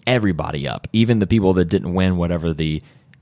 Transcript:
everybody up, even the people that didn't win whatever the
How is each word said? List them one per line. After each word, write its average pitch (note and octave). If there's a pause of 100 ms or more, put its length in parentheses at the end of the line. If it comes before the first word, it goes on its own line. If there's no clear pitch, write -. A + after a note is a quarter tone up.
everybody D#2
up, -
even A2+
the G2
people F#2+
that F2+
didn't F2+
win F#2
whatever E2+
the D#2 (400)